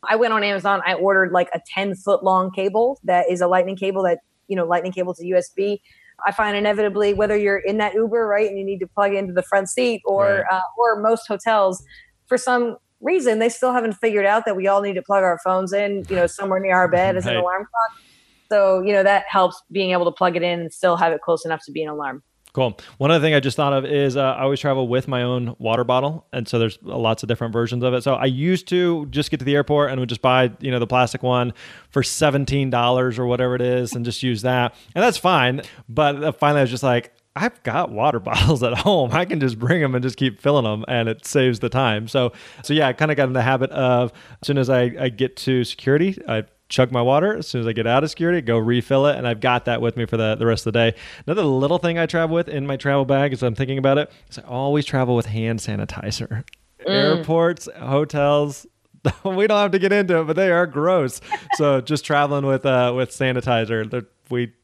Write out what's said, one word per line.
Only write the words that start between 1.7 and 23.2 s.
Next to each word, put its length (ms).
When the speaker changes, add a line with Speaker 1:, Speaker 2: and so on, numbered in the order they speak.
Speaker 1:
long 280
cable 520
that 260
is 120
a 60
lightning 280
cable 280
that, 160
you 80
know, 100
lightning 280
cable 220
to 100
U 100
S 140
B. 320
I 60
find 240
inevitably, 580
whether 220
you're 240
in 200
that 160
Uber, 320
right, 220
and 80
you 60
need 160
to 80
plug 260
into 200
the 100
front 260
seat 360
or, 180
Speaker 2:
Right. 260
Speaker 1:
uh, 120
or 240
most 260
hotels, 560
for 100
some 400
reason, 380
they 100
still 240
haven't 220
figured 300
out 200
that 100
we 120
all 140
need 120
to 80
plug 220
our 200
phones 300
in, 360
you 60
know, 120
somewhere 340
near 140
our 120
bed 300
as 80
an 100
Speaker 2:
Right. 60
Speaker 1:
alarm 280
clock. 300
So, 320
you 120
know, 100
that 240
helps 340
being 180
able 140
to 60
plug 260
it 40
in 200
and 120
still 220
have 160
it 80
close 240
enough 220
to 80
be 100
an 60
alarm. 340
Speaker 2:
Cool. 260
One 140
other 100